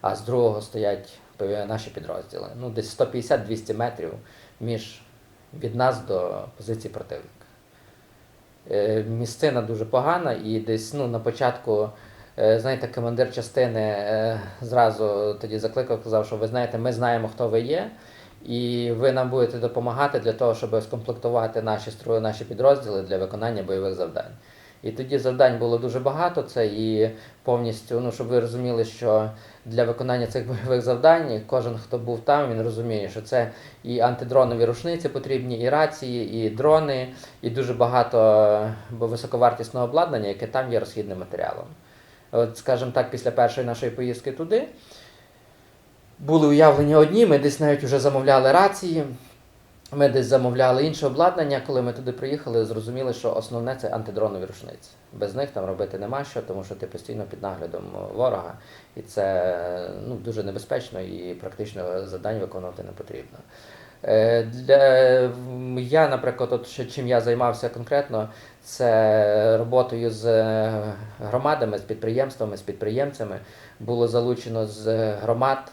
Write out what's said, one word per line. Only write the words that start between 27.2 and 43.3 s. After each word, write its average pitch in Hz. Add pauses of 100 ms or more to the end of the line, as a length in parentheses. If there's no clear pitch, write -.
повністю, 120
ну, 120
щоб 120
ви 120
розуміли, 117
що 110 (340)
для 117
виконання 120
цих 117
бойових 123
завдань 127
кожен, 117
хто 117
був 113
там, 143
він 113
розуміє, 110
що 107
це 117 (320)
і 120
антидронові 120
рушниці 170
потрібні, 131
і 120
рації, 120
і 107
дрони, 135 (340)
і 113
дуже 123
багато, 120
е, 107 (160)
високовартісного 117
обладнання, 131
яке 101
там 127
є 110
розхідним 98
матеріалом. - (680)
От, 117
скажімо 127
так, 127
після 123